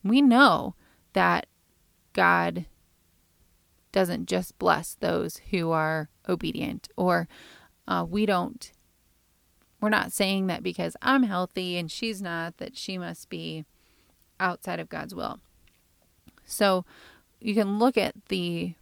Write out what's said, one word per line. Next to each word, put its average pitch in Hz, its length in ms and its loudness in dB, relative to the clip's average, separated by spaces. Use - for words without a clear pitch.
we 233 180 4
know 240 540 6
that 175 340 2
God 175 520 2
doesn't 175 340 0
just 180 320 -4
bless 170 380 2
those 175 400 -2
who 170 200 0
are 156 400 -2
obedient," - 680 -4
or, 175 320 0
uh, 180 220 -2
we 208 180 0
don't, - 460 -2
we're 214 80 0
not - 240 0
saying 190 360 0
that 170 160 -4
because 175 360 -4
I'm 269 220 4
healthy 180 540 -2
and 165 140 -4
she's 220 300 -6
not, 170 360 -6
that - 200 -14
she 185 220 -8
must 170 300 -10
be 160 380 -10
outside 175 400 -4
of 160 80 -12
God's 160 260 -10
will. - 260 -8
So 190 400 0
you 208 160 -4
can 208 240 2
look 247 180 4
at - 180 0
the 175 560 -4